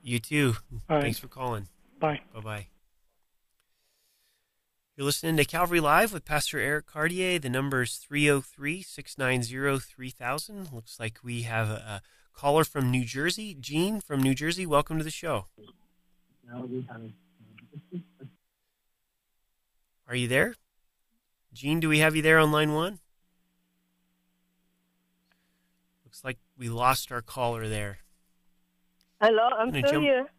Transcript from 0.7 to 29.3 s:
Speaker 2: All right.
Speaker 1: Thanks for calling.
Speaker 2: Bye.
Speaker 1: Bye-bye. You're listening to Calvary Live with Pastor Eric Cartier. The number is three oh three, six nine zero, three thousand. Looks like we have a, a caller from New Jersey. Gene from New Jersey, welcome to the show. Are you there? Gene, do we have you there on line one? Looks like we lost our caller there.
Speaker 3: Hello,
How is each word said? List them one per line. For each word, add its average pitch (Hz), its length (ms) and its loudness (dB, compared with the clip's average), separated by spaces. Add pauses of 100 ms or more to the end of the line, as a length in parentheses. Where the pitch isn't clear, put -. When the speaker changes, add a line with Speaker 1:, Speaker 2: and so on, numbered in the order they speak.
Speaker 2:
All 156 60 4
right. 143 60 4
Speaker 1:
Thanks 139 160 -2
for 123 100 -16
calling. 117 400 -6 (300)
Speaker 2:
Bye. 151 220 -2 (140)
Speaker 1:
Bye-bye. 107 320 -12 (2250)
You're 139 100 -4
listening 160 320 0
to 147 80 6
Calvary 175 340 0
Live 170 320 4
with 170 140 -12
Pastor 151 320 -2
Eric 143 280 -2
Cartier. 175 520 -2
The 135 100 -4
number 135 320 0
is 120 160 -2
three 147 340 2
oh 139 120 4
three, 151 400 -10
six - 340 -16
nine 127 260 2
zero, 135 360 0
three 127 320 -12
thousand. 151 640 -8
Looks 117 260 -16
like 110 240 -8
we 120 180 -6
have 113 280 0
a, - 20 -4
a 107 300 -10 (360)
caller 147 260 4
from 135 260 0
New 127 160 2
Jersey. 170 520 -4
Gene 165 400 -2
from 143 220 -2
New 135 140 4
Jersey, 165 320 -4
welcome 151 320 0
to 151 60 -2
the 156 60 -8
show. 143 360 -6 (4000)
Are 123 80 -10
you 123 140 0
there? 160 260 2 (1000)
Gene, 139 280 -2
do 160 80 0
we 151 120 6
have 156 140 4
you 156 80 0
there 160 160 8
on 156 140 6
line 151 220 2
one? 180 240 -2 (3000)
Looks - 180 -20
like 131 160 -8 (200)
we 120 100 -8
lost 123 420 2
our 120 120 -6
caller 117 460 -2
there. 104 300 -4 (1200)
Speaker 3:
Hello, 220 280 6 (100)